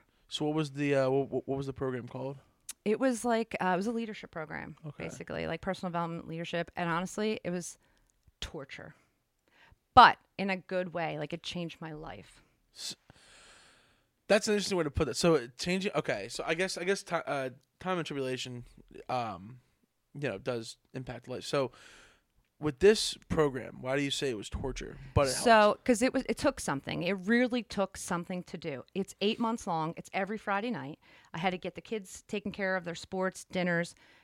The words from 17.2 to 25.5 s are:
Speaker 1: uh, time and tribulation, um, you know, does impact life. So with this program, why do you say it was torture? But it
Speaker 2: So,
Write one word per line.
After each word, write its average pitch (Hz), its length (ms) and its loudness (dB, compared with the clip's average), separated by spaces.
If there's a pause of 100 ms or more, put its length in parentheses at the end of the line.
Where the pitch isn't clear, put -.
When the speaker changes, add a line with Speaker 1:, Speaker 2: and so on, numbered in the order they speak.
Speaker 1:
uh, 135 240 -2 (300)
time 185 180 -2
and 160 80 -2
tribulation, 127 580 -6 (440)
um, 113 500 -6 (600)
you 143 100 -2
know, 98 100 -4
does 117 380 -6 (180)
impact 127 340 -10
life. 123 160 -8
So 135 280 0 (880)
with 147 180 -2
this 208 400 6 (100)
program, 143 520 0
why 131 160 -2
do 147 60 2
you 139 80 0
say 139 200 -2
it 113 60 -2
was 101 120 -8
torture? - 480 -8 (160)
But 143 140 6
it 127 60 2
Speaker 2:
So, - 180 4